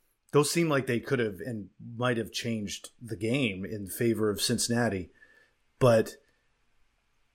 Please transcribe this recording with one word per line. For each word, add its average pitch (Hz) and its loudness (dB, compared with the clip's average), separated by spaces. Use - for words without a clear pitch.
those 147 4
seemed 170 2
like 135 0
they 117 0
could 123 -2
have 104 -2
and 107 -8
might 123 0
have 110 -4
changed 107 -6
the 113 -10
game 110 -2
in 101 -8
favor 110 0
of 98 -2
Cincinnati. 113 0
But 113 6